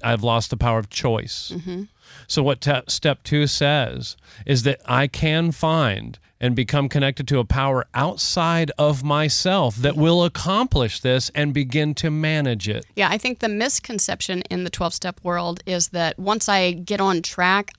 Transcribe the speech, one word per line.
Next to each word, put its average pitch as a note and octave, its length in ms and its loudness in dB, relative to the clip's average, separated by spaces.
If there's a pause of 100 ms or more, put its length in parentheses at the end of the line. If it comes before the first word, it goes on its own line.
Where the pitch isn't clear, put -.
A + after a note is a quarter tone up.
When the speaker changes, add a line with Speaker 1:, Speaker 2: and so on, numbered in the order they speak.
Speaker 1:
I've A2+ 180 0
lost A#2 280 0
the B2 60 -2
power A2+ 220 2
of G#2 120 -6
choice. - 640 -4
Speaker 2:
Mm-hmm. F3+ 320 -8 (440)
Speaker 1:
So - 160 0
what C3+ 160 0
te-, C#3 260 0
step - 380 -2
two D3 240 2
says C3 680 0 (300)
is C3 160 2
that C3 240 2
I C3 220 2
can D#3+ 420 0
find B2 680 0 (200)
and B2 140 2
become C3+ 340 0
connected C#3 380 0
to C#3 140 2
a A#2 40 2
power C3+ 400 2 (100)
outside E3 840 0
of D3 240 4
myself D3+ 760 2
that C#3 200 2
will E3 260 6
accomplish E3+ 800 0
this B2+ 340 2
and D3 180 0
begin C#3+ 420 0
to D#3+ 160 -2
manage D3+ 580 0
it. G#2+ 160 -4 (100)
Speaker 2:
Yeah, G3+ 160 2
I G#3 80 0
think B3 220 -6
the A3+ 80 0
misconception G#3 920 -2
in F3+ 200 -6
the F3 80 -6
twelve-step F3+ 540 -6
world F3 420 -4
is F3+ 220 -2
that E3+ 280 -2
once G#3 320 -2
I F#3+ 240 4
get F3+ 280 -4
on F#3+ 220 2
track, F#3 560 0